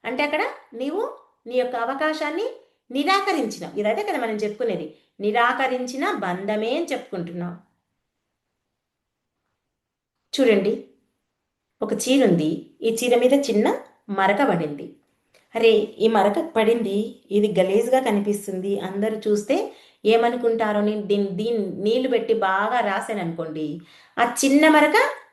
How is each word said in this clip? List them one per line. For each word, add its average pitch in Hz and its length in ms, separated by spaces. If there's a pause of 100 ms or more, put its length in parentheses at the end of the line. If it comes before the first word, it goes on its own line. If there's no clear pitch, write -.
అంటే 254 180
అక్కడ 311 260 (240)
నీవు 294 440 (300)
నీ 247 80
యొక్క 254 200
అవకాశాన్ని 311 720 (420)
నిరాకరించినావు. 285 880
ఇదైతే 220 240
కదా 381 140
మనం 226 160
చెప్పుకునేది, 208 640 (220)
నిరాకరించిన 254 920
బంధమే 214 640
అని 330 100
చెప్పుకుంటున్నావు. 175 720 (2750)
చూడండి, 214 440 (960)
ఒక - 120
చీర 254 340
ఉంది, 170 440 (100)
ఈ 226 220
చీర 247 160
మీద 254 140
చిన్న 277 480 (280)
మరక 196 400
పడింది. 156 460 (600)
"అరే, 226 180
ఈ 208 340
మరక 208 480
పడింది, 220 640 (120)
ఇది 202 280
గలీజ్గా 233 400
కనిపిస్తుంది, 202 800
అందరూ 208 520
చూస్తే 269 440 (300)
ఏమనుకుంటారో" 226 720
అని 208 240
దీన్ని, 202 280
దీన్ని 196 520
నీళ్లు 254 240
పెట్టి 226 260
బాగా 208 460
రాశాను 202 420
అనుకోండి, 160 600 (380)
ఆ 240 160 (100)
చిన్న 285 220
మరక 302 260 (400)